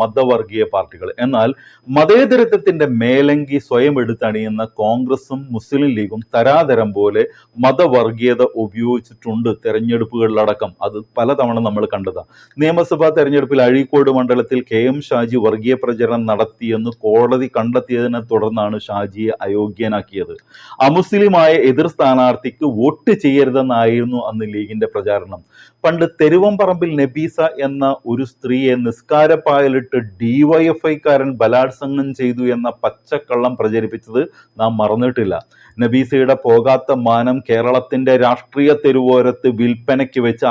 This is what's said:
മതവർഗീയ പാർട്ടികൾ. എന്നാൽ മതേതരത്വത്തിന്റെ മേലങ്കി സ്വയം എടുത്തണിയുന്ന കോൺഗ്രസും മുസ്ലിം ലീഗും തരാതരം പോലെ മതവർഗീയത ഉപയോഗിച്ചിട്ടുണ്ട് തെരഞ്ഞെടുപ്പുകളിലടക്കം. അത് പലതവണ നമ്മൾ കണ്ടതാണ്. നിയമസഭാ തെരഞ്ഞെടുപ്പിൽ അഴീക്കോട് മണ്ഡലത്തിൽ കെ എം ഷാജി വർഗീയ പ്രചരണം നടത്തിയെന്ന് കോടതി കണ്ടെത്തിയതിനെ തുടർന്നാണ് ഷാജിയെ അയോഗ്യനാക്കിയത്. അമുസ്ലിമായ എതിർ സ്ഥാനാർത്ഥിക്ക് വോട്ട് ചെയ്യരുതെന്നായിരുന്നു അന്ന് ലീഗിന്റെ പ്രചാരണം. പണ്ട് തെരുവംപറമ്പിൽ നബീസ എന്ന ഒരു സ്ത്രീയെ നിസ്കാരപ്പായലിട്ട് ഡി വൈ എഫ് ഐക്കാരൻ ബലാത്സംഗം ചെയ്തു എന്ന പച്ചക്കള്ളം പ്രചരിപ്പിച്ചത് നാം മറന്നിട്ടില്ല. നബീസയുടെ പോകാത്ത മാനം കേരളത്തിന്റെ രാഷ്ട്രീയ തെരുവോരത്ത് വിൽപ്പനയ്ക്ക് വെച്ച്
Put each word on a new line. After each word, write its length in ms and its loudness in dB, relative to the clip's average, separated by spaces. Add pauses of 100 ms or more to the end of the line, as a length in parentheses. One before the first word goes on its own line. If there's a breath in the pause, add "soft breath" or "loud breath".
മതവർഗീയ 720 0
പാർട്ടികൾ. 360 -6 (160)
എന്നാൽ 260 0 (460 soft breath)
മതേതരത്വത്തിന്റെ 920 2 (140)
മേലങ്കി 680 0
സ്വയം 360 2
എടുത്തണിയുന്ന 600 -4 (160)
കോൺഗ്രസും 600 -2 (160)
മുസ്ലിം 400 -2
ലീഗും 260 -6 (120)
തരാതരം 640 2
പോലെ 260 2 (400 loud breath)
മതവർഗീയത 800 2 (220)
ഉപയോഗിച്ചിട്ടുണ്ട് 880 -4 (140)
തെരഞ്ഞെടുപ്പുകളിലടക്കം. 1080 -2 (160)
അത് 100 -8 (200)
പലതവണ 380 0 (100)
നമ്മൾ 180 -2 (100)
കണ്ടതാണ്. 360 -10 (320 soft breath)
നിയമസഭാ 560 0
തെരഞ്ഞെടുപ്പിൽ 480 2
അഴീക്കോട് 520 4
മണ്ഡലത്തിൽ 440 0 (100)
കെ 100 2 (100)
എം 60 -6 (100)
ഷാജി 280 -2 (100)
വർഗീയ 380 0
പ്രചരണം 460 -2
നടത്തിയെന്ന് 640 -4 (120)
കോടതി 540 2
കണ്ടെത്തിയതിനെ 640 -2 (100)
തുടർന്നാണ് 460 -2 (100)
ഷാജിയെ 460 -6 (140)
അയോഗ്യനാക്കിയത്. 840 -4 (540 loud breath)
അമുസ്ലിമായ 640 2 (200)
എതിർ 240 0
സ്ഥാനാർത്ഥിക്ക് 680 0 (140)
വോട്ട് 340 0 (120)
ചെയ്യരുതെന്നായിരുന്നു 920 2 (100)
അന്ന് 240 -8
ലീഗിന്റെ 380 -4
പ്രചാരണം. 480 -6 (440 soft breath)
പണ്ട് 200 0 (140)
തെരുവംപറമ്പിൽ 720 2 (100)
നബീസ 460 -2 (200)
എന്ന 180 -4 (260)
ഒരു 200 -4
സ്ത്രീയെ 440 -2 (100)
നിസ്കാരപ്പായലിട്ട് 1120 0 (220)
ഡി 140 -2 (160)
വൈ 100 4 (120)
എഫ് 200 -4
ഐക്കാരൻ 380 0 (100)
ബലാത്സംഗം 680 0 (120)
ചെയ്തു 240 -2 (100)
എന്ന 140 -6 (160)
പച്ചക്കള്ളം 760 -4
പ്രചരിപ്പിച്ചത് 640 -2 (380 soft breath)
നാം 120 0 (100)
മറന്നിട്ടില്ല. 520 -2 (480 soft breath)
നബീസയുടെ 640 2
പോകാത്ത 520 2 (100)
മാനം 300 0 (120)
കേരളത്തിന്റെ 720 0
രാഷ്ട്രീയ 480 0 (140)
തെരുവോരത്ത് 640 2 (100)
വിൽപ്പനയ്ക്ക് 680 -2
വെച്ച് 220 -2